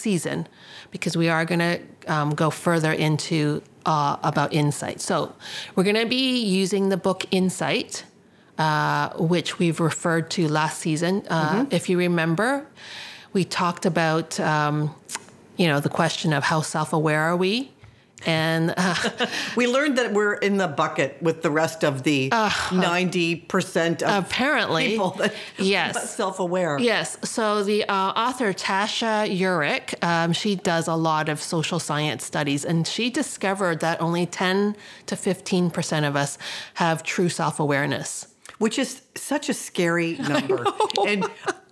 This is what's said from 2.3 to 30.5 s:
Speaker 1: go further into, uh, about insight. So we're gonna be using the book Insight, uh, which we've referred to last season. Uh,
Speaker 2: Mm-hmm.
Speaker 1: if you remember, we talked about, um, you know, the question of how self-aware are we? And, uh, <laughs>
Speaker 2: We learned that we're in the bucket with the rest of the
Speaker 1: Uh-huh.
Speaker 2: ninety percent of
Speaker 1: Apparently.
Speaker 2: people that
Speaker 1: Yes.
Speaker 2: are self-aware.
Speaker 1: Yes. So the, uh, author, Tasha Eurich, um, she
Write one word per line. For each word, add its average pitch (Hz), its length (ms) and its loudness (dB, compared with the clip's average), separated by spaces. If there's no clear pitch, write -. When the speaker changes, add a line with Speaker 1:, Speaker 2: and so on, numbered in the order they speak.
Speaker 1:
go 151 160 2
further 160 420 2
into, 151 540 0
uh, 147 380 2
about 151 280 0
insight. - 480 0
So - 320 -2
we're 185 140 4
gonna 220 160 2
be 254 180 2
using 196 260 2
the 190 80 2
book 185 120 0
Insight, 180 760 0
uh, 151 520 2
which - 240 -2
we've 165 220 0
referred 165 560 0
to 170 120 2
last 156 300 0
season. 170 500 0
Uh, 160 240 2
Speaker 2:
Mm-hmm. 247 260 0
Speaker 1:
if - 100 -6
you 180 100 2
remember, 180 680 2
we 185 120 2
talked 175 420 -2
about, 165 540 2
um, 151 540 2
you 180 100 4
know, 143 140 4
the 147 80 0
question 165 440 0
of 143 120 2
how 160 160 2
self-aware 156 600 0
are 165 160 2
we? 208 340 0
And, 165 520 2
uh, 180 180 2
<laughs> - 300 -6
Speaker 2:
We 240 100 4
learned 262 320 2
that 226 140 0
we're 208 220 2
in 202 240 0
the 185 100 2
bucket 151 520 -2
with 160 220 0
the 170 80 2
rest 156 320 0
of 139 220 0
the 135 260 2
Speaker 1:
Uh-huh. 214 460 0
Speaker 2:
ninety 180 580 2
percent 170 480 2
of 202 240 2
Speaker 1:
Apparently. 233 640 0
Speaker 2:
people 202 280 0
that 208 160 0
Speaker 1:
Yes. 190 380 2
Speaker 2:
are 233 100 -6
self-aware. 180 720 -2
Speaker 1:
Yes. 208 460 0
So 208 400 0
the, 208 240 2
uh, 202 60 2
author, 247 280 0
Tasha 214 600 -2
Eurich, 185 460 0
um, 170 280 2
she 208 220 0